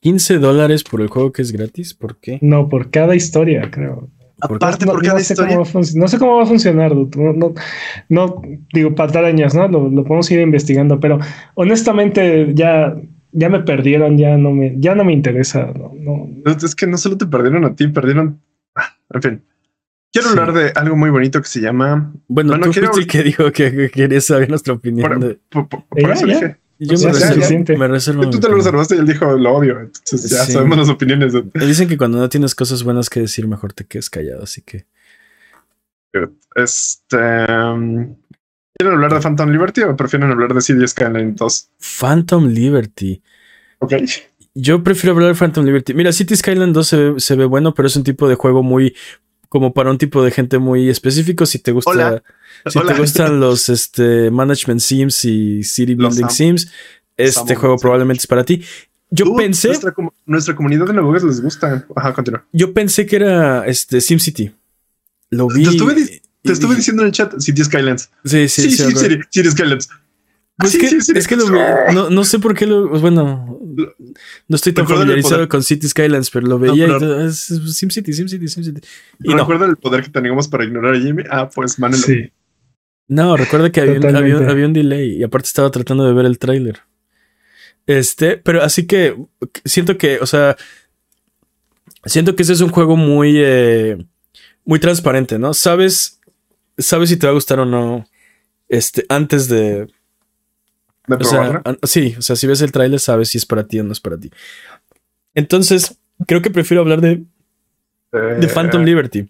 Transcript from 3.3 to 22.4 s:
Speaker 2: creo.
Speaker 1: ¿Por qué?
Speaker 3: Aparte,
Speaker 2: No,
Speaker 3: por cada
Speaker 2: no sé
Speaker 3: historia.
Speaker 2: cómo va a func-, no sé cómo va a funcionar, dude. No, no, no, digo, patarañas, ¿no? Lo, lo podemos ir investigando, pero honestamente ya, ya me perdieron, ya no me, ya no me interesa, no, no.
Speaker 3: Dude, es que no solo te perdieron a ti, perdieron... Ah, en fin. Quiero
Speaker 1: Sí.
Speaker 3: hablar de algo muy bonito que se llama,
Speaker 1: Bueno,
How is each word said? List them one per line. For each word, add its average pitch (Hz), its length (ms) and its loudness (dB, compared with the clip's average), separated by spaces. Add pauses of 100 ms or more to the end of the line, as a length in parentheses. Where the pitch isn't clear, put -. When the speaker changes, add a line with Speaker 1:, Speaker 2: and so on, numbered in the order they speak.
Speaker 2:
creo. 135 400 -10 (280)
Speaker 1:
¿Por - 120 -6
qué? 110 40 -4 (120)
Speaker 3:
Aparte, 175 180 -2
Speaker 2:
No, 190 80 2
Speaker 3:
por 170 100 0
cada 180 120 2
Speaker 2:
no 190 100 0
sé 202 80 -2
Speaker 3:
historia. 185 240 2
Speaker 2:
cómo 175 80 2
va 160 60 -8
a - 20 -14
func-, 165 220 0
no 170 140 2
sé 226 100 0
cómo 247 180 4
va 233 60 4
a 226 40 2
funcionar, 175 480 2
dude. 139 220 -2
No, 151 160 0
no, 170 220 0 (560)
no, 180 320 0 (320)
digo, 156 200 2
patarañas, 160 600 2
¿no? 180 140 4
Lo, 151 200 2
lo 135 160 0
podemos 165 260 0
ir 170 100 4
investigando, 143 600 2
pero 147 200 2 (340)
honestamente 202 1000 2
ya, 160 400 2 (380)
ya 165 160 0
me 185 120 2
perdieron, 151 580 2
ya 147 180 4
no 143 140 4
me, 135 280 0
ya 170 160 2
no 202 100 2
me 175 100 2
interesa, 131 600 -2
no, - 240 -14
no. 147 300 -8 (160)
Speaker 3:
Dude, 151 220 -2
es 156 80 -6
que - 120 -4
no 175 120 -2
solo 190 180 -4
te 196 80 -4
perdieron 143 400 0
a 147 100 -2
ti, 147 140 0
perdieron... 151 540 -2 (320)
Ah, - 200 -8 (200)
en 127 80 -4
fin. 117 200 -4 (680)
Quiero 233 160 0
Speaker 1:
Sí. 208 100 2
Speaker 3:
hablar 165 160 0
de 156 220 2
algo 156 200 0
muy 151 140 2
bonito 135 300 0
que - 80 -12
se 123 120 -6
llama, 135 520 -2 (160)
Speaker 1:
Bueno, 147 220 0